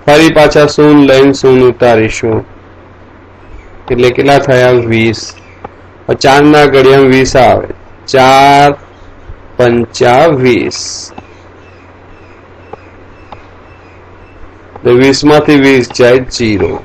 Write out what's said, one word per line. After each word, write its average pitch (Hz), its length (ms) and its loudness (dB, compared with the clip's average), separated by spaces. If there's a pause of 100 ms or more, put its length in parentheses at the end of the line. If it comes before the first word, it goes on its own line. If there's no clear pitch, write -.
ફરી 156 300 2
પાછા 151 360 2
શૂન્ય 147 400 2
લઈને 135 280 2
શૂન્ય 131 320 0
ઉતારીશું, 110 760 -2 (1500)
એટલે 123 200 0
કેટલા 135 280 0
થયા? 127 340 0 (160)
વીસ. 113 320 -2 (840)
હવે 123 120 -4
ચાર 139 280 0
ના 147 240 4
ઘડિયામાં 135 440 2
વીસ 131 260 0
આવે, 113 320 0 (380)
ચાર 139 640 2 (840)
પંચા 120 680 0 (120)
વીસ. 127 440 -2 (4000)
એટલે 123 240 -4
વીસ 135 300 0
માંથી 147 360 2
વીસ 135 320 0
જાય 127 380 0
ઝીરો. 104 420 -4 (120)